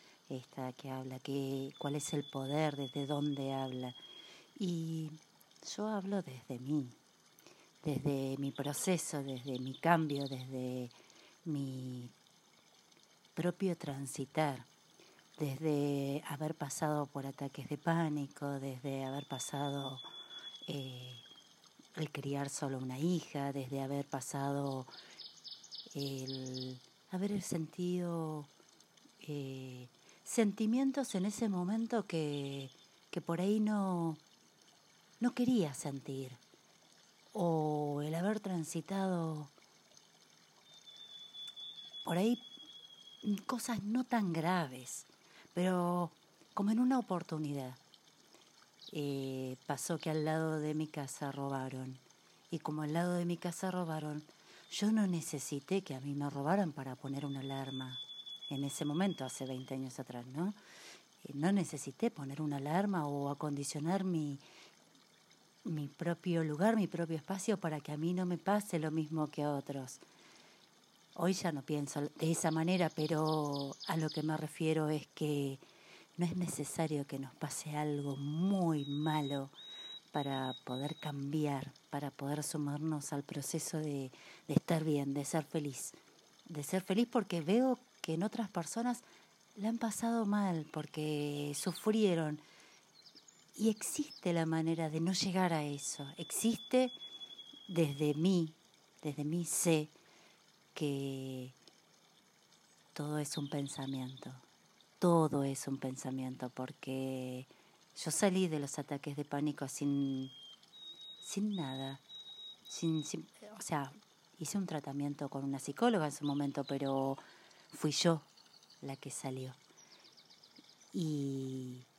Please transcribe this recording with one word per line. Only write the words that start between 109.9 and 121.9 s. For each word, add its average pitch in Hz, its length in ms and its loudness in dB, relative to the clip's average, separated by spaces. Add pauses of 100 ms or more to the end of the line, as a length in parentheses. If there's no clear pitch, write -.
sin 208 320 0
nada. 135 440 -4 (680)
Sin, 160 360 2
sin, 160 240 -6 (280)
o 196 40 -12
sea, 139 320 -2 (460)
hice 175 200 -2
un 190 80 0
tratamiento 143 600 -2
con 139 160 -4
una 139 140 0
psicóloga 175 480 4
en 143 60 -2
su 147 120 -6
momento, 143 400 2
pero 135 520 2 (560)
fui - 200 2
yo 165 300 6 (580)
la 135 160 -6
que 139 140 -12
salió. 131 440 -6 (1400)
Y 135 920 -2 (140)